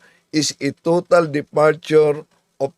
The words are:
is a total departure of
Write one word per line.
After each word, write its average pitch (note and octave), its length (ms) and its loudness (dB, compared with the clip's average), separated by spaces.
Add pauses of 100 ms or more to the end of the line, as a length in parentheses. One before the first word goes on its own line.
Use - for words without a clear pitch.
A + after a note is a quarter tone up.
(320)
is D3 320 -2
a C#3 160 -4
total E3+ 480 0
departure D3+ 960 0 (340)
of C#3 200 -4